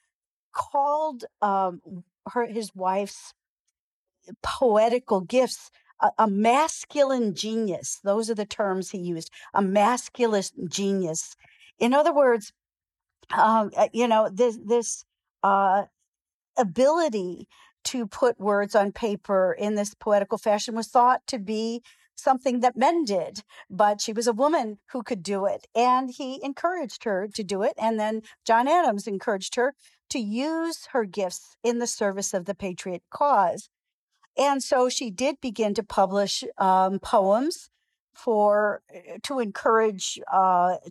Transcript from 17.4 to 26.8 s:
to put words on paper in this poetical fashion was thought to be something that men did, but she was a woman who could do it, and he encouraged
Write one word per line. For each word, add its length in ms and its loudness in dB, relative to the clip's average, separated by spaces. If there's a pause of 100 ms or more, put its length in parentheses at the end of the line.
to 220 -4
put 340 0
words 340 0
on 180 2
paper 640 0
in 160 -2
this 200 -4
poetical 440 0
fashion 360 -2
was 120 -6
thought 400 4
to 120 -6
be 440 -6 (320)
something 460 0
that 160 2
men 280 2
did, 380 -4 (260)
but 320 2
she 120 -6
was 140 -2
a 60 2
woman 460 0 (140)
who 100 -6
could 200 -6
do 220 -4
it, 300 -4
and 360 2
he 320 -10
encouraged 640 -6